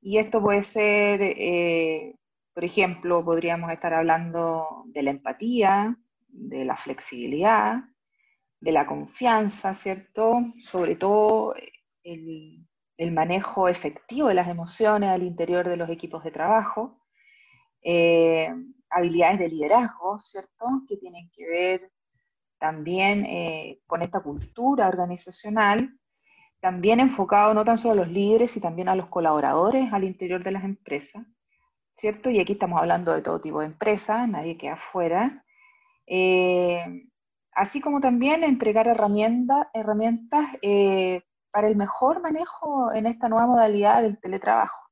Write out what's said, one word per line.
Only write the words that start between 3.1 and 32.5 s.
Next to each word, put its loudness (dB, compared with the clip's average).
podríamos -2
estar -4
hablando -2
de -6
la 0
empatía, 0
de -10
la -4
flexibilidad, -2
de -4
la 2
confianza, -2
¿cierto? -2
Sobre -2
todo, 2
el, -16
el -4
manejo 0
efectivo -2
de 4
las 2
emociones 0
al 0
interior -2
de -2
los -6
equipos -10
de -10
trabajo, -2
eh, 4
habilidades 2
de -2
liderazgo, 0
¿cierto? -16
Que -8
tienen -20
que -16
ver -2
también, -2
eh, -8
con -4
esta -6
cultura -2
organizacional, -2
también 2
enfocado 4
no 2
tan 2
solo 2
a 2
los -8
líderes, 2
sino -6
también -4
a 2
los -4
colaboradores 2
al 0
interior -6
de -4
las -6
empresas, -10
¿cierto? -4
Y 4
aquí 0